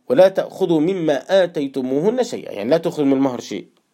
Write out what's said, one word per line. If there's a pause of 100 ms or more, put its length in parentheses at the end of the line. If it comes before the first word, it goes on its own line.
ولا
تأخذوا
مما
آتيتموهن
شيئا"،
يعني
لا
تأخذوا
من
المهر
شيء، (280)